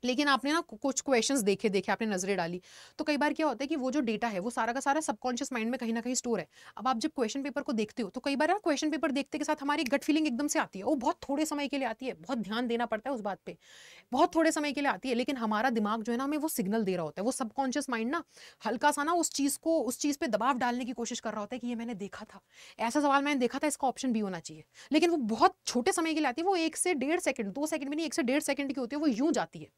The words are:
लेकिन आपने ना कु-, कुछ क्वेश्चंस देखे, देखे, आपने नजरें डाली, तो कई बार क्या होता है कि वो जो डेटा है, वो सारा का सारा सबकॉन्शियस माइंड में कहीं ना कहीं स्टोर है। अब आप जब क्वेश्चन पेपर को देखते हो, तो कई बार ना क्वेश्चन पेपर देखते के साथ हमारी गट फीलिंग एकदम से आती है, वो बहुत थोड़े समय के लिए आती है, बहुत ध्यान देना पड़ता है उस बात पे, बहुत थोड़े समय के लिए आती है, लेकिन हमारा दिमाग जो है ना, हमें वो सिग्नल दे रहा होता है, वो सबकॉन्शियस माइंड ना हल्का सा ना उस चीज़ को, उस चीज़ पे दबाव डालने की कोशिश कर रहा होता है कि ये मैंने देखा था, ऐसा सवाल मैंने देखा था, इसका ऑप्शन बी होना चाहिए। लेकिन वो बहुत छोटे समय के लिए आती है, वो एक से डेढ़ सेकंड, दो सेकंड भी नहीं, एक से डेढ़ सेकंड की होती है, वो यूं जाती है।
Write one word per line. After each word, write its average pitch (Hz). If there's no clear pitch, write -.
लेकिन 254
आपने 277
ना 330
कु-, -
कुछ 269
क्वेश्चंस 269
देखे, 202
देखे, 202
आपने 220
नजरें 196
डाली, 180
तो 302
कई 294
बार 294
क्या 311
होता 208
है 285
कि 311
वो 254
जो 285
डेटा 226
है, 202
वो 202
सारा 233
का 262
सारा 285
सबकॉन्शियस 254
माइंड 226
में 262
कहीं 226
ना 226
कहीं 247
स्टोर 233
है। -
अब 214
आप 262
जब 311
क्वेश्चन 262
पेपर 285
को 294
देखते 220
हो, 196
तो -
कई 277
बार 302
ना 381
क्वेश्चन 302
पेपर 311
देखते 277
के 302
साथ 302
हमारी 294
गट 269
फीलिंग 311
एकदम 277
से 311
आती 196
है, 190
वो 277
बहुत 277
थोड़े 294
समय 285
के 285
लिए 262
आती 226
है, 233
बहुत 202
ध्यान 220
देना 233
पड़ता 220
है 285
उस 220
बात 196
पे, 180
बहुत 302
थोड़े 320
समय 294
के 285
लिए 285
आती 202
है, 247
लेकिन 254
हमारा 220
दिमाग 226
जो 233
है 233
ना, 269
हमें 294
वो 294
सिग्नल 220
दे 185
रहा 165
होता 156
है, -
वो 254
सबकॉन्शियस 262
माइंड 226
ना 330
हल्का 254
सा 294
ना 320
उस 339
चीज़ 277
को, 320
उस 240
चीज़ 294
पे 339
दबाव 240
डालने 247
की 247
कोशिश 233
कर 226
रहा 208
होता 208
है -
कि 240
ये 240
मैंने 233
देखा 196
था, -
ऐसा 233
सवाल 277
मैंने 285
देखा 254
था, 311
इसका 285
ऑप्शन 254
बी 220
होना 190
चाहिए। 156
लेकिन 320
वो 339
बहुत 240
छोटे 247
समय 330
के 311
लिए 294
आती 269
है, 359
वो 392
एक 320
से 359
डेढ़ 294
सेकंड, 262
दो 277
सेकंड 294
भी 294
नहीं, 320
एक -
से 330
डेढ़ 262
सेकंड 277
की 277
होती 247
है, 302
वो 320
यूं 277
जाती 175
है। 151